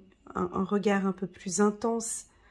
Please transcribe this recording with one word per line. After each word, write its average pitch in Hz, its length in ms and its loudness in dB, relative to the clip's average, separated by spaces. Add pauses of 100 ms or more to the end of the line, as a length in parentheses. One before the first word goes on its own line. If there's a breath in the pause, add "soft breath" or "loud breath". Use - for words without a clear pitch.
(360)
un, 180 180 -2
un 196 100 0
regard 196 420 2
un 196 60 2
peu 190 160 -4
plus - 320 -6
intense 220 680 0 (240 soft breath)